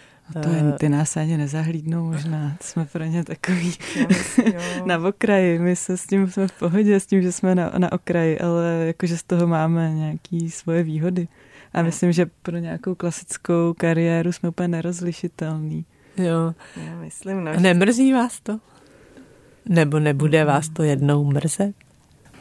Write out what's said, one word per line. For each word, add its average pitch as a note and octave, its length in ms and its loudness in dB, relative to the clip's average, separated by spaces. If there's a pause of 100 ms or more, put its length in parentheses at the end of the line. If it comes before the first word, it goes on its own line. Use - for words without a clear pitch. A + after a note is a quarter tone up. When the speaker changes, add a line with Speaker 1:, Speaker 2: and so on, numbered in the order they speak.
(360)
Speaker 1:
A D#3+ 40 -6
to D3+ 80 -2
jen D#3+ 260 2
Speaker 2:
eh, - 40 -6
Speaker 1:
ty D3+ 100 2
nás D3 280 0
ani D#3+ 200 -2
nezahlídnou D#3+ 680 -4
možná, D#3 560 -4
jsme - 240 -6
pro D#3+ 200 -8
ně E3 200 -2
takový F3 480 -4 (240)
Speaker 3:
Já C4+ 120 0
myslím, G#3+ 380 0
jo. F3+ 140 2 (100)
Speaker 1:
<laughs> F3+ 160 -6
na F3 120 2 (100)
okraji, F#3+ 500 4
my F3 180 2
se F#3 200 -4
s - 100 -10
tím G3 240 2
jsme G3 180 0
v - 100 -6
pohodě, G3+ 420 4
s - 60 -6
tím, F#3+ 160 4
že F3+ 100 0
jsme F#3 220 2
na, F3 240 0
na F3+ 140 2
okraji, E3 460 0
ale E3+ 480 0
jakože E3+ 320 -2
z - 40 -12
toho F3 240 2
máme E3 480 2
nějaký D#3+ 560 -6
svoje E3+ 320 -2
výhody. E3 460 -2 (440)
A - 60 -4
Speaker 3:
No. E3+ 60 2
Speaker 1:
myslím, E3+ 280 0
že E3+ 140 2 (160)
pro E3+ 160 -6
nějakou E3 360 -6
klasickou E3+ 840 -2
kariéru E3 540 2
jsme - 160 -4
úplně F3 200 -2
nerozlišitelný. E3 1160 -6 (320)
Speaker 2:
Jo. E3 380 0 (320)
Speaker 3:
Já E3 140 -12
myslím, F3+ 440 -8
no, D#3 60 -4
Speaker 2:
A D#3+ 100 0
nemrzí G3+ 520 4
vás B3 280 0
to? - 180 -6 (1120)
Nebo D#3 300 4
nebude D3+ 420 4
Speaker 3:
Mm. D#3 80 4
Speaker 2:
vás C#3+ 200 2
to D#3+ 140 -4
jednou C#3+ 420 2
mrzet? D3 480 0 (680)